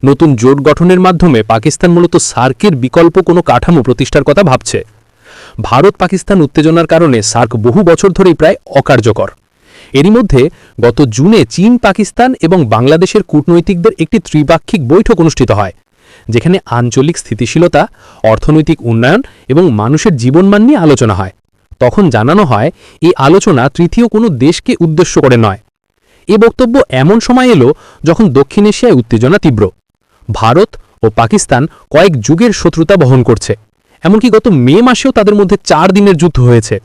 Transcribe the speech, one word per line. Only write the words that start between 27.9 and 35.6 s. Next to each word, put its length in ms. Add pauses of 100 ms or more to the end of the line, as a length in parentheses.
যখন 240
দক্ষিণ 380
এশিয়ায় 300
উত্তেজনা 420
তীব্র। 320 (640)
ভারত 440 (260)
ও 80
পাকিস্তান 560 (240)
কয়েক 300
যুগের 320
শত্রুতা 440
বহন 260
করছে, 340 (460)
এমনকি 280
গত 180
মে 340
মাসেও 300
তাদের 220
মধ্যে 300